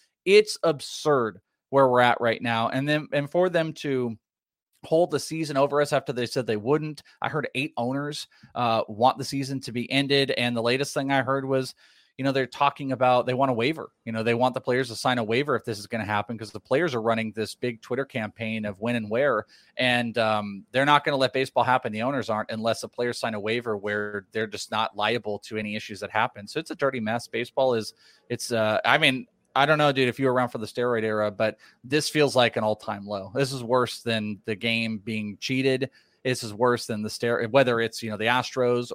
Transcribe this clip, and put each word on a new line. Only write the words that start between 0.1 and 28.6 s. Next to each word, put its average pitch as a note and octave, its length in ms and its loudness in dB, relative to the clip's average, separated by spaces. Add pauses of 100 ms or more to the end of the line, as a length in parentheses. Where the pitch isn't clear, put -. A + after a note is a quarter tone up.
it's G#3 360 6
absurd C3+ 800 0 (300)
where C3+ 180 8
we're B2 140 6
at A#2+ 180 4
right A2+ 220 0
now. A#2 260 0
And C3+ 180 -2
then, D3+ 240 -2
and C#3+ 200 -2
for F3+ 180 2
them E3 240 0
to B2+ 460 -2 (680)
hold E3+ 240 4
the D3 80 0
season D#3 380 -6
over C#3+ 240 4
us D3 140 2
after C3+ 180 -2
they A#2+ 140 -2
said B2 200 -4
they A2 120 0
wouldn't. D3+ 440 -2 (200)
I - 80 0
heard D3 240 -4
eight C#3 240 -4
owners, C#3 480 -4 (280)
uh, A2+ 320 0
want A2 300 2
the C3+ 80 -6
season C#3 360 -4
to A#2+ 120 -10
be A#2+ 180 -6
ended. C#3 420 2
And A#2+ 220 0
the A#2 60 0
latest B2+ 320 2
thing C#3 180 -2
I C3+ 120 4
heard C3+ 240 -2
was, C3 280 0 (440)
you C3+ 60 -4
know, C3+ 80 2
they're C3 140 2
talking C#3 460 -2
about, B2 320 4
they B2+ 80 0
want C3 180 2
a B2 40 0
waiver. B2+ 380 -2 (120)
You A2+ 80 -8
know, A2+ 100 -4
they A#2 120 2
want B2 180 2
the B2 80 -6
players B2+ 280 0
to A2+ 60 -10
sign B2+ 220 0
a A#2 80 -2
waiver B2+ 320 0
if - 80 -6
this G#2+ 140 -6
is G2+ 80 -14
gonna A2 180 -6
happen, G#2 320 -2
'cause G#2+ 160 -12
the G#2 80 -12
players D3 340 0
are A#2 60 -2
running A2+ 320 0
this G#2+ 220 -6
big A#2+ 260 -6
Twitter C3 240 -4
campaign A2 600 -6
of G2 120 -8
when A#2 160 -2
and A2 140 -4
where, A#2 380 0 (320)
and, A#2+ 400 0
um, G#2 520 0
they're C3+ 140 2
not D3 180 6
gonna D3 140 0
let C3 160 2
baseball C3 320 0
happen. B2+ 260 2
The G#2+ 120 -6
owners B2+ 260 -4
aren't, G#2+ 220 -4
unless A2 320 -2
the A2 60 -10
players A#2+ 300 -4
sign A#2 140 -4
a G#2+ 80 -6
waiver A2 380 -2
where G#2 540 -4
they're A2 140 -2
just G2+ 240 -12
not A2 240 -2
liable G#2+ 440 -2
to - 180 -12
any G#2 200 -6
issues G#2+ 240 -12
that G2 100 -8
happen. G#2+ 360 -2
So - 140 -8
it's E3 100 -14
a D#3 60 -8
dirty C3 240 0
mess. A2 260 -4
Baseball B2+ 460 0
is, A2 220 -2 (340)
it's, A#2+ 240 -6
uh, G#2+ 320 2